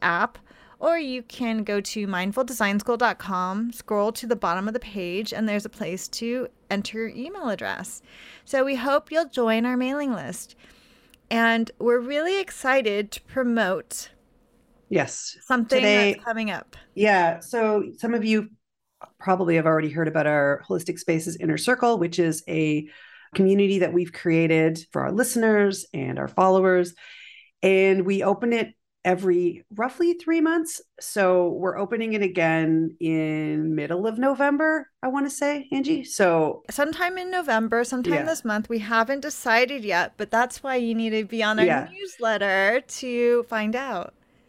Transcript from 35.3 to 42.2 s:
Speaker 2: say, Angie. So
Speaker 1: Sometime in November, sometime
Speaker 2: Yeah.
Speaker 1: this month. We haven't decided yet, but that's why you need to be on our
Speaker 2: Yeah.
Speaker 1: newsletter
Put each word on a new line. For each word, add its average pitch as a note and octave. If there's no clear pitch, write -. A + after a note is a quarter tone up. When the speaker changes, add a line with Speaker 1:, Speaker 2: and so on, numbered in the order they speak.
Speaker 2:
say, C#4+
Angie. C4+
So E3
Speaker 1:
Sometime E4+
in F#4
November, A#3
sometime B3
Speaker 2:
Yeah. C#4+
Speaker 1:
this D#4+
month. G#3+
We A#3
haven't A3+
decided B3+
yet, F3
but G#3
that's A#3+
why C4+
you A#3+
need A3+
to A3
be A3
on G#3+
our G#3
Speaker 2:
Yeah. D3
Speaker 1:
newsletter A3